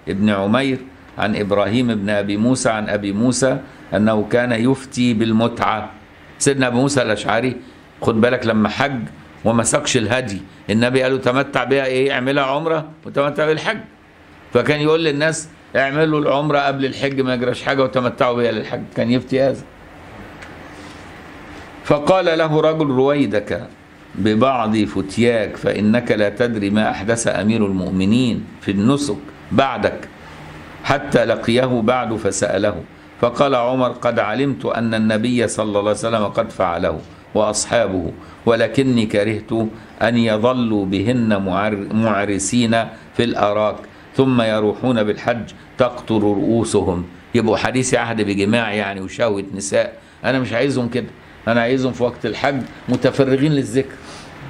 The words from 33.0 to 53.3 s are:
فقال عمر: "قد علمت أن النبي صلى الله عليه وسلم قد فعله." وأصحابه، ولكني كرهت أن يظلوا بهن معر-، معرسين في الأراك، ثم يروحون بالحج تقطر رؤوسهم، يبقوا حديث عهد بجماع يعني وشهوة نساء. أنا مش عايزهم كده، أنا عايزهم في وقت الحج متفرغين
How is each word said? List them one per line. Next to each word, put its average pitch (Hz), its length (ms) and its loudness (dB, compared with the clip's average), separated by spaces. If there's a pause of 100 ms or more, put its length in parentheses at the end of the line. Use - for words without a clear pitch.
فقال 131 340 2
عمر: 123 340 2
"قد 117 300 -2
علمت 117 460 -2
أن 117 280 2
النبي 110 540 2
صلى 107 320 -2
الله - 0 -
عليه 104 120 2
وسلم 110 340 0
قد 110 260 -2
فعله." 85 600 -2 (240)
وأصحابه، 107 760 0 (340)
ولكني 117 600 2
كرهت 107 460 -2 (500)
أن 117 160 2
يظلوا 113 680 2
بهن 104 600 0
معر-، 98 480 -2
معرسين 107 800 0 (460)
في 117 60 2
الأراك، 104 520 2 (400)
ثم 131 260 4
يروحون 110 600 0
بالحج 107 400 -2 (340)
تقطر 117 440 0
رؤوسهم، 101 840 2 (300)
يبقوا 110 220 4
حديث 127 360 0
عهد 117 280 0
بجماع 101 520 0
يعني 101 280 -4
وشهوة 98 420 -2 (120)
نساء. 107 380 -2 (320)
أنا 131 140 0
مش 113 140 -4
عايزهم 123 360 0
كده، 117 180 -4 (400)
أنا 117 140 2
عايزهم 127 320 0
في 113 100 -4
وقت 120 220 -4
الحج 127 360 -2 (280)
متفرغين 135 640 2